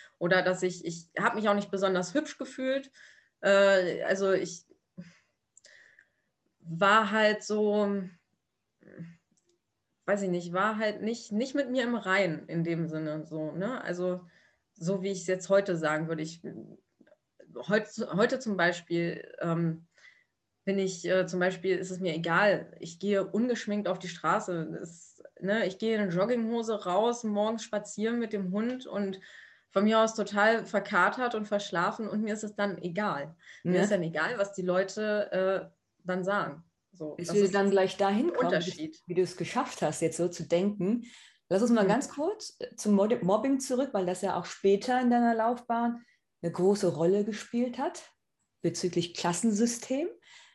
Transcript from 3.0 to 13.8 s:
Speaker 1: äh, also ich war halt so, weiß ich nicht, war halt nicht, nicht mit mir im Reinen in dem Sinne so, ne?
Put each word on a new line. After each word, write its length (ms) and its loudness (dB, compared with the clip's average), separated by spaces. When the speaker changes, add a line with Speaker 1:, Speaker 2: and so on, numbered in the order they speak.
Speaker 1:
äh, 600 4
also 300 2
ich 340 -2
war 500 2
halt 320 2
so, 600 0
weiß 160 0
ich 80 -2
nicht, 220 -4
war 260 0
halt 240 -4
nicht, 300 -6
nicht 220 -2
mit 160 0
mir 140 0
im 100 0
Reinen 540 0
in 160 -2
dem 240 -2
Sinne 360 -6
so, 280 -6
ne? 300 -6